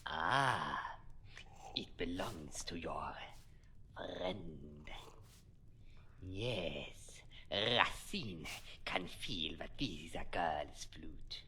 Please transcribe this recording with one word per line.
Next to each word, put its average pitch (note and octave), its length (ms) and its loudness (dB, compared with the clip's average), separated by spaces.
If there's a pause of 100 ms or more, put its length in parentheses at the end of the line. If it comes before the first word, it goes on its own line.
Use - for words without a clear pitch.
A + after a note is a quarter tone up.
Ah, G#2 720 6 (960)
it - 220 -2
belongs E2+ 680 0
to F2 120 -4
your D2+ 360 -2 (840)
friend. E2+ 920 -4 (1300)
Yes, F#2 1000 0 (300)
Racine G#2+ 920 6 (400)
can F2+ 220 2
feel D#2+ 520 0
that - 180 -6
this C3+ 120 2
is D#2+ 260 -6
a E2+ 160 0
girl's D#2 600 2
flute. - 540 -6